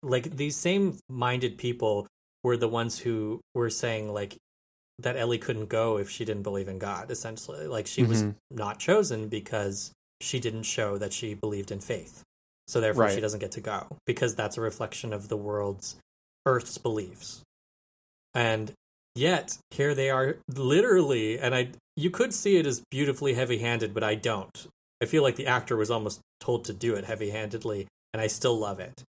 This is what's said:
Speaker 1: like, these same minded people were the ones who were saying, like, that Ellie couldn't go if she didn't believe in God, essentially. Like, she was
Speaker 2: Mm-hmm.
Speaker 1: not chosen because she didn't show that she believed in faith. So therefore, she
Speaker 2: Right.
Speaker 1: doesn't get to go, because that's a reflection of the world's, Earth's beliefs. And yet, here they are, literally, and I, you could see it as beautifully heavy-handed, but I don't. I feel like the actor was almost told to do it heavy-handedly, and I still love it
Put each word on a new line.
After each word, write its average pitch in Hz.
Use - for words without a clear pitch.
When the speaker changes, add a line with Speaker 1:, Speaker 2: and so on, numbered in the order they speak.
Speaker 1:
like, 131
these 147
same 190
minded 123
people 110
were 123
the 113
ones 117
who 110
were 120
saying, 110
like, 101
that 127
Ellie 120
couldn't 110
go 113
if 101
she -
didn't 104
believe 98
in 95
God, 101
essentially. 123
Like, 117
she -
was 110
Speaker 2:
Mm-hmm. 107
Speaker 1:
not 107
chosen 151
because 101
she -
didn't 113
show 104
that 98
she 107
believed 101
in 98
faith. -
So 120
therefore, 110
she 98
Speaker 2:
Right. 104
Speaker 1:
doesn't 107
get 101
to 107
go, 101
because 120
that's 107
a 117
reflection 113
of 101
the 110
world's, 101
Earth's 131
beliefs. 107
And 110
yet, 151
here 143
they 135
are, 131
literally, 135
and 131
I, 127
you 156
could 233
see 196
it 156
as 123
beautifully 139
heavy-handed, 117
but 110
I 107
don't. 104
I 117
feel 147
like 131
the 139
actor 123
was 107
almost 107
told -
to -
do 113
it 98
heavy-handedly, 107
and 110
I 107
still 117
love 101
it -